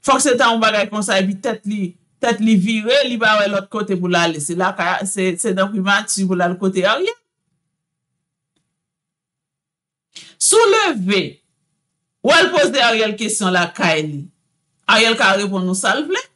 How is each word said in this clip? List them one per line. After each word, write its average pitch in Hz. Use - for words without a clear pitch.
Fòk 269
se 254
tan 233
yon 226
bagay 214
konsa, 208
epi 190
tèt 226
li, 202
tèt 233
li 220
vire, 220
li 240
ba 214
wè 202
lòt 196
kote 196
pou 180
l 175
ale. 165
Se 170
la 185
ka, 175
se, 185
se 220
nan 190
primati 196
pou 180
l 180
ale 180
kote 190
Ariel. 359
Souleve, 359
ou 269
el 330
poze 277
Ariel 220
kesyon 202
la 175
kay 160
li. 147
Ariel 226
ka 196
reponn 196
nou 185
sa 208
l 302
vle. 415